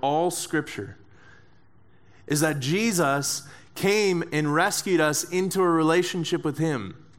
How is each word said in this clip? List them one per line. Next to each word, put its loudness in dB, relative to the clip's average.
all 0
Scripture, -6
is 0
that 0
Jesus 0
came 2
and 0
rescued 2
us 2
into -2
a 4
relationship 2
with -4
him. -2